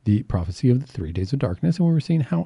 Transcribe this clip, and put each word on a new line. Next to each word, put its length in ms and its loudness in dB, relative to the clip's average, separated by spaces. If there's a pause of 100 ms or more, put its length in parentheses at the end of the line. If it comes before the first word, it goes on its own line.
the 180 2
prophecy 460 -2
of 120 4
the 60 -14
three 260 -8
days 180 -2
of 80 -2
darkness, 380 -2
and 100 2
we 60 4
were 80 2
seeing 180 0
how 260 -2